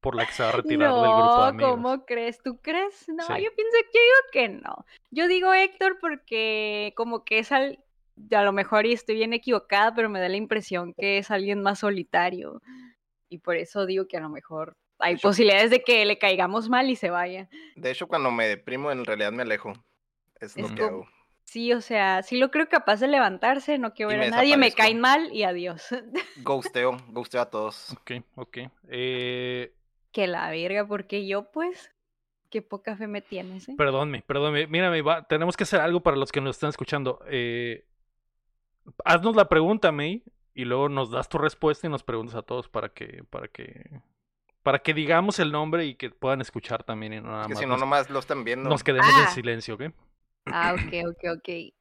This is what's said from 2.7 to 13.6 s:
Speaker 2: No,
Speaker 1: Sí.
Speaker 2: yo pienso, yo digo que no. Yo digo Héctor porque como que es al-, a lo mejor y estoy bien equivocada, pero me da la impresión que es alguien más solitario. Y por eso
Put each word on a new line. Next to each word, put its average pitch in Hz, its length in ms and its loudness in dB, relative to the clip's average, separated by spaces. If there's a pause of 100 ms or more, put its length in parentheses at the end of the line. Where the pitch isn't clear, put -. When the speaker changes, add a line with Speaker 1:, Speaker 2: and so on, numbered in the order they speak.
Speaker 2:
No, 330 160 -8
Speaker 1:
Sí. 339 100 -6 (100)
Speaker 2:
yo 440 120 -2
pienso, 453 220 2 (160)
yo 466 80 6
digo 523 300 8
que 240 180 0
no. - 360 -12 (260)
Yo 320 160 0
digo 370 260 4
Héctor 381 480 2
porque 214 960 -4
como 233 260 -4
que 220 160 0
es 226 120 -4
al-, 277 280 0 (560)
a 202 80 6
lo 202 80 4
mejor 202 340 2
y 233 80 4
estoy 226 220 -2
bien 226 180 -2
equivocada, 226 600 2
pero 226 140 0
me 196 100 -4
da 180 80 0
la 190 100 -2
impresión 185 560 -4
que 196 260 0
es 202 120 -6
alguien 202 300 -2
más 196 180 0
solitario. 180 840 -2 (680)
Y 175 80 -16
por 175 180 -4
eso 175 300 -4